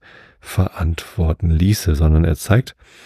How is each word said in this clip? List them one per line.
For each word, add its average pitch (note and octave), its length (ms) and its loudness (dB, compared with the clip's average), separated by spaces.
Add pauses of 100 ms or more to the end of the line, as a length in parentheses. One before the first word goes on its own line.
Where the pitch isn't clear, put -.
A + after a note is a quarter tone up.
(420)
verantworten E2 1080 -4
ließe, E2+ 460 0
sondern D#2 300 2
er E2 100 0
zeigt, - 400 -2 (300)